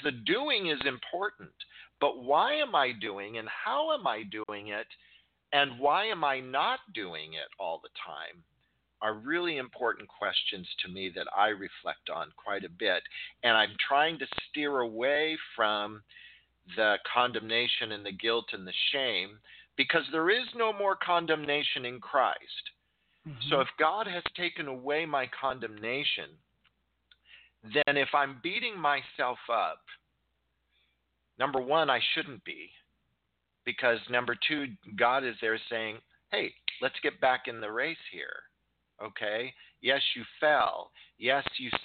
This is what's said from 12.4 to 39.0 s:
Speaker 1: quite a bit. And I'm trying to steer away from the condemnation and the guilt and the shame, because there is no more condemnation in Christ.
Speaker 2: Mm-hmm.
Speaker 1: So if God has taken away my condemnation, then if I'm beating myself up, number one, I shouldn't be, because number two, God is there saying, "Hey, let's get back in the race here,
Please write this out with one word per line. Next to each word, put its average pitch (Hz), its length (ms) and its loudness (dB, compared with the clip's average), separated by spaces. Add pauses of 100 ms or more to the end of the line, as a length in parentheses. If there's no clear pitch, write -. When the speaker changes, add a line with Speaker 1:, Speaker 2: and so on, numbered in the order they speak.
Speaker 1:
quite 98 220 -4
a 90 40 -10
bit. 90 340 0 (400)
And 117 140 6
I'm 107 180 4 (120)
trying 151 340 4
to 135 60 -4 (220)
steer 147 300 0
away 135 580 0 (200)
from 107 460 2 (760)
the 107 200 6 (160)
condemnation 117 800 0
and 101 140 -8
the 101 60 -6
guilt 113 400 0
and 98 140 -10
the 92 60 -10 (200)
shame, 107 460 -2 (380)
because 139 360 2
there 165 180 2
is 240 240 2
no 226 180 2
more 202 240 2
condemnation 151 880 0
in 123 160 -8
Christ. 120 380 2 (880)
Speaker 2:
Mm-hmm. 143 120 -10 (120)
Speaker 1:
So 147 100 6
if 131 80 4 (100)
God 190 280 2
has 175 160 -4 (140)
taken 170 320 -4
away 139 360 -2
my 139 240 0 (100)
condemnation, 117 920 -4 (1300)
then 143 340 2
if 139 180 4
I'm 139 280 2
beating 214 360 -2
myself 139 600 0 (140)
up, 90 280 0 (1600)
number 135 220 2
one, 143 300 4
I 123 100 4 (140)
shouldn't 143 300 -4
be, 80 260 -12 (960)
because 117 340 2 (120)
number 123 260 2 (120)
two, 147 180 0 (300)
God 123 280 4
is 120 160 -4
there 110 180 0 (120)
saying, 110 280 -4 (320)
"Hey, 202 220 -2 (280)
let's 131 220 0
get - 180 0
back 127 260 2
in 117 140 -8
the 107 100 -6
race 135 400 -2
here, 80 320 -10 (580)